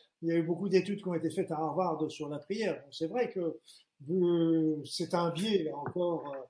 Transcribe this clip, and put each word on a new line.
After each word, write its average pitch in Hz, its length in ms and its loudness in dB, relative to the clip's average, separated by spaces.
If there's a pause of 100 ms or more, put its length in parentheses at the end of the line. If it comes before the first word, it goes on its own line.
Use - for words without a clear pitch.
(220)
il 165 60 0
y 165 40 2
a 170 60 4
eu 165 60 4
beaucoup 175 240 -2
d'études 190 340 2
qui 185 60 -4
ont 175 60 -2
été 160 160 0
faites 185 200 -2
à 165 60 -2
Harvard 156 540 0
sur 147 180 -8
la 147 100 -6
prière. 202 360 -2 (100)
Bon, - 80 -20
c'est 160 160 -4
vrai 233 220 0
que, 190 100 -6 (680)
euh, 165 720 4
c'est - 300 -6
un 170 180 2
biais, 185 320 2
là 143 120 -6
encore, 151 600 -2
euh, - 20 -8 (120)